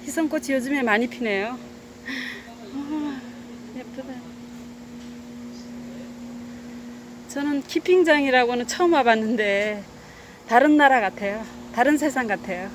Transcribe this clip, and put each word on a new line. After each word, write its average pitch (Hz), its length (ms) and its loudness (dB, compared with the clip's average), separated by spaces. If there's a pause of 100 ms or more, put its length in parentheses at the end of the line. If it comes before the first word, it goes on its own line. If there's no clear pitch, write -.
희성꽃이 302 460 -2
요즘에 269 320 0
많이 226 260 2
피네요. 226 500 -4 (1160)
아, 285 460 -6 (560)
예쁘다. 254 360 -12 (3250)
저는 285 340 -2
키핑장이라고는 277 1040 4
처음 339 260 4
와봤는데 214 920 2 (640)
다른 277 280 8
나라 277 240 8
같아요. 208 460 -4 (280)
다른 277 240 4
세상 262 300 0
같아요. 190 480 -4